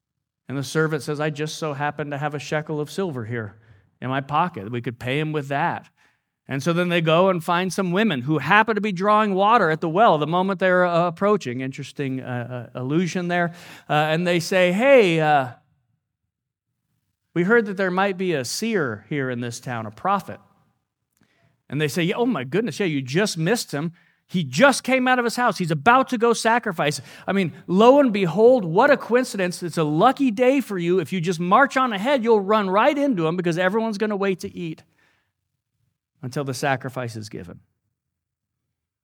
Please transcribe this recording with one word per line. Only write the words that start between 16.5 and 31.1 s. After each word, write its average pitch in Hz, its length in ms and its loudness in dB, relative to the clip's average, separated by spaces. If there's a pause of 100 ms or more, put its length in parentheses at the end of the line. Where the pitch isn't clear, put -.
we 175 80 0
heard 220 240 4
that 196 100 -8
there 190 140 0
might 190 260 0
be 185 160 -2
a 135 100 -2
seer 147 640 -4
here 135 200 -4
in 123 120 -6
this 120 180 -8
town, 117 260 -8
a 104 60 -12
prophet." 185 480 -4 (1300)
And 139 80 -4
they 156 80 2
say, 175 140 -2
"Yeah, 175 140 0
oh 240 100 0
my 165 200 -2
goodness, 175 340 -4
yeah, 202 80 0
you 151 120 -2
just 156 380 -2
missed 180 340 -2
him. 156 220 -4 (320)
He 175 180 -2
just 160 400 2
came 254 240 0
out 254 120 2
of 240 60 0
his 226 100 -4
house. 240 240 0
He's 175 100 -2
about 233 400 2
to 247 80 -2
go 233 160 2
sacrifice." 214 680 -2 (280)
I - 40 0
mean, 190 220 0 (140)
lo 233 320 6
and 262 120 4
behold, 202 540 4
what 196 240 4
a 277 80 4
coincidence. 214 640 -2
It's 175 160 -8
a 170 60 2
lucky 233 480 2
day 254 300 2
for 202 180 -6
you. 175 180 0
If 170 160 -4